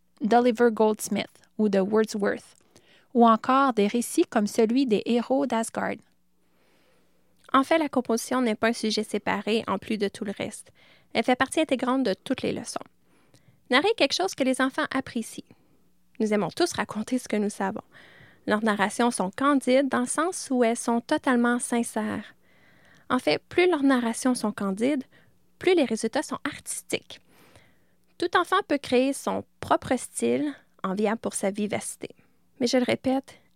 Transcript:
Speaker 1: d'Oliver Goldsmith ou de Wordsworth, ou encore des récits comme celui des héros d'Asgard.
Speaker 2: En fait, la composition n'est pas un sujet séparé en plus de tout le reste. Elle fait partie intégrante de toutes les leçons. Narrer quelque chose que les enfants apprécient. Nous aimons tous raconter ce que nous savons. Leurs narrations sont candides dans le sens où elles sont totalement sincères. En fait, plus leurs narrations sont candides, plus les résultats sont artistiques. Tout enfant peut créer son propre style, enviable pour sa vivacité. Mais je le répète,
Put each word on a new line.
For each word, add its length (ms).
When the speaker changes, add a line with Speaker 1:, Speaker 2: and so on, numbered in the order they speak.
Speaker 1:
d'Oliver 500
Goldsmith 580
ou 120
de 100
Wordsworth, 800
ou 140
encore 460
des 120
récits 420
comme 200
celui 360
des 220
héros 400
d'Asgard. 560
Speaker 2:
En 100
fait, 160
la 100
composition 540
n'est 140
pas 140
un 20
sujet 320
séparé 640
en 100
plus 200
de 100
tout 160
le 120
reste. 360
Elle 100
fait 140
partie 240
intégrante 420
de 120
toutes 280
les 100
leçons. 280
Narrer 260
quelque 180
chose 200
que 80
les 180
enfants 320
apprécient. 520
Nous 100
aimons 180
tous 220
raconter 460
ce 80
que 100
nous 140
savons. 320
Leurs 160
narrations 480
sont 260
candides 520
dans 120
le 60
sens 460
où 100
elles 140
sont 240
totalement 580
sincères. 800
En 80
fait, 300
plus 200
leurs 140
narrations 540
sont 160
candides, 500
plus 160
les 100
résultats 380
sont 220
artistiques. 760
Tout 180
enfant 320
peut 100
créer 340
son 320
propre 400
style, 560
enviable 360
pour 140
sa 160
vivacité. 600
Mais 80
je 80
le 80
répète, 500